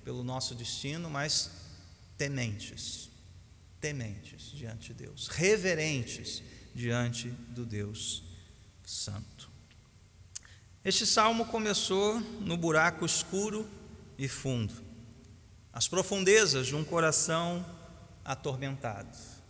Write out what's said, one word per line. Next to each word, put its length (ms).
pelo 200
nosso 300
destino, 560
mas 400
tementes, 920
tementes 760
diante 400
de 100
Deus, 240
reverentes 1120
diante 540
do 380
Deus 560
Santo. 640
Este 220
salmo 400
começou 720
no 380
buraco 480
escuro 640
e 100
fundo, 460
as 160
profundezas 800
de 80
um 80
coração 800
atormentado. 880